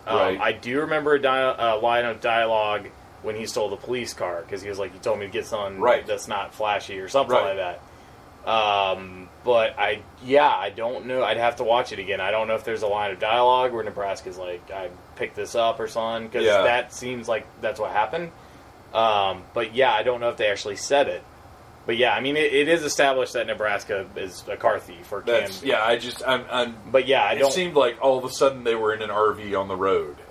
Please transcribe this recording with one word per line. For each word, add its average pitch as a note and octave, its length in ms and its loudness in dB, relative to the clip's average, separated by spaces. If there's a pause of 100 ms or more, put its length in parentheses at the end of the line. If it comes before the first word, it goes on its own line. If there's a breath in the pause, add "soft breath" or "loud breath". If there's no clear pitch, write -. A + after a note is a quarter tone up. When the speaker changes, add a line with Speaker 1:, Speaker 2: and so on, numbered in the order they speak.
Speaker 1:
Um, A2 120 0
Speaker 2:
Right. F#2+ 220 2
Speaker 1:
I A2 120 2
do B2 300 -4
remember D3+ 340 2
a C3+ 40 2
dia-, C3 380 2
uh, A2+ 240 2
line A#2+ 240 4
of A2 160 -4
dialogue A2 680 0 (340)
when G#2+ 120 -4
he A2 120 -6
stole G#2+ 220 -2
the G2 60 -4
police A#2+ 380 -6
car, F2 340 -6
'cause F#2+ 140 -8
he G2+ 80 -10
was F#2+ 80 -8
like, F#2+ 160 -6
"You F#2 60 -20
told G#2+ 180 0
me G2+ 80 -6
to G2 60 -12
get G#2+ 160 -4
something G2 340 -6
Speaker 2:
Right. A#2+ 240 4
Speaker 1:
that's G#2 220 -4
not G2+ 260 -6
flashy," G2+ 460 -4
or F#2+ 80 -8
something B2+ 280 2
Speaker 2:
Right. G2 220 2
Speaker 1:
like - 0 -
that. F2+ 220 -6 (680 loud breath)
Um, F#2+ 800 0 (160)
but A2+ 360 2
I, G#2 220 0 (220)
yeah, C#3 320 6
I G2+ 140 -4
don't A2+ 380 -6
know. B2+ 160 0
I'd A2 140 0
have A#2 180 2
to B2+ 80 -6
watch A#2+ 280 4
it G2+ 60 -6
again. F#2+ 240 -4
I F#2+ 80 0
don't A2 180 0
know A2 60 0
if A2 100 -2
there's A2 200 -4
a G#2 40 0
line G#2 220 0
of F#2+ 80 -6
dialogue B2 560 4
where A2 100 -4
Nebraska's F#2+ 540 -6
like, F2+ 320 -10
"I F#2+ 200 -8 (260)
picked A#2 200 -8
this G#2 200 -8
up," A2+ 240 2
or A2+ 80 -4
something, A2+ 420 -4
'cause A#2 140 -2
Speaker 2:
Yeah. G#2 180 6
Speaker 1:
that A#2+ 320 2
seems B2 340 -8
like A2 200 -2 (140)
that's A2 180 -4
what G2 100 -2
happened. D#3 420 -2 (640 loud breath)
Um, G2+ 480 2 (140)
but A2 180 -4
yeah, B2+ 180 4
I A2 120 0
don't A#2+ 180 0
know A#2+ 80 0
if A2+ 80 -4
they A2 140 2
actually G2+ 240 -6
said C#3 320 2
it. F2 160 -6 (640)
But A#2+ 100 -2
yeah, A#2 180 4
I A2 40 -2
mean, C#3 160 -2
it, D3+ 160 2
it D3 160 4
is E3 160 4
established C#3 500 2
that A2+ 120 -2
Nebraska G2+ 720 -2
is F#2+ 320 -10
a G2+ 100 -8
car G#2+ 220 2
thief - 340 -16
or G2 80 -6
can A#2 120 0
Speaker 2:
That's, F#2+ 280 0
yeah, A#2 240 2
I A#2+ 120 2
just, A#2 300 -10
I'm, B2 240 0
I'm, A#2+ 240 -2 (160)
Speaker 1:
But C3 160 4
yeah, B2+ 160 4
I G#2 100 2
Speaker 2:
it - 60 0
Speaker 1:
don't C#3 140 4
Speaker 2:
seemed F3 220 -2
like B2 260 4
all C3 160 4
of B2+ 80 -4
a B2 60 -8
sudden C3 320 2
they A#2 100 2
were A2 200 0
in A2 100 -4
an G#2 80 -4
R G#2 220 4
V G2+ 200 -8
on G2 140 0
the F#2+ 80 -4
road, F#2 400 0 (160)